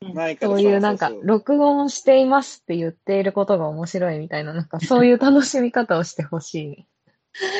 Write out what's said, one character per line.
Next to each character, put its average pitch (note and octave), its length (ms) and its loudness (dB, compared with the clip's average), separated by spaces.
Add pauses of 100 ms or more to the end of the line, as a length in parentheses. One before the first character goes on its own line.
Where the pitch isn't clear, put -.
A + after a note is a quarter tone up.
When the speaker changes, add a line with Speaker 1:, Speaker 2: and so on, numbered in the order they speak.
Speaker 1:
う F#3+ 80 -14
ん。 F3 60 -12
Speaker 2:
な D#3+ 160 -4
い D3+ 60 -10
か G#3+ 100 -4
ら G3+ 60 0
さ、 G3+ 40 0
Speaker 3:
そ G3+ 60 2
う G#3 40 4
い G3+ 80 4
う G3 40 0
な G#3 140 0
ん G3 40 -6
か、 D#3+ 120 -2
Speaker 2:
そ - 40 -8
う G#3 40 -14
そ G2 60 -12
う。 E3+ 40 -4
Speaker 3:
録 A#3+ 360 2
音 C#4+ 280 0
し - 100 -12
て C4 180 6
い C4 60 4
ま C4+ 160 2
す - 220 -14
っ - 20 -20
て F3 100 -6
言 E3 140 -4
っ - 20 -6
て G3 280 -2
い F#3+ 40 0
る G3 100 -2
こ G3 120 -2
と G3 140 0
が D#3+ 80 -4
面 D#3 180 -8
白 F3+ 260 -4
い D#3 60 -6
み D#3 100 -10
た D3+ 120 -8
い D3+ 40 -6
な、 D#3 100 -10
な E3+ 100 -6
ん - 40 -12
か E3 120 -10
そ B3 220 2
う B3 40 6
い B3 80 8
う A#3 60 4
楽 C#4 240 6
し C4 160 -2
み A#3+ 120 0
方 A3+ 280 0
を F3 40 -2
し - 120 -10
て D#3 80 -6
ほ D#3+ 160 -8
し D#3 240 -10
い D3 40 -12
ね。 - 200 -18 (720)